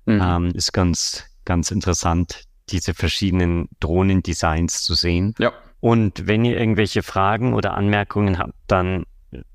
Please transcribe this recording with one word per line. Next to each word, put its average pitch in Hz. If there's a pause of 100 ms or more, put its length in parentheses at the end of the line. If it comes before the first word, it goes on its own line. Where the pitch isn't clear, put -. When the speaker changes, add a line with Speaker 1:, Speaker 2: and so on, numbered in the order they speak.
Speaker 1:
Mhm. 107
Speaker 2:
Ähm, 87
ist -
ganz, - (200)
ganz 87
interessant, 85 (260)
diese 92
verschiedenen 87 (120)
Drohnendesigns 85
zu -
sehen. 87
Speaker 1:
Ja. - (280)
Speaker 2:
Und 113
wenn 110
ihr 120
irgendwelche 110
Fragen 107
oder 104
Anmerkungen 101
habt, - (120)
dann 92 (500)